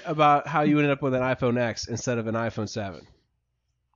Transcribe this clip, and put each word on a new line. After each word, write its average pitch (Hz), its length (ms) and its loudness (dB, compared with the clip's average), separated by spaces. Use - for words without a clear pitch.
about 147 400 4
how 151 160 0
you 147 160 4
ended 147 140 4
up 139 100 0
with 135 140 0
an 127 60 0
iPhone 123 380 0
X 117 280 -4
instead 117 320 -4
of 110 80 -6
an 113 80 -4
iPhone 113 340 -4
seven. 95 380 -10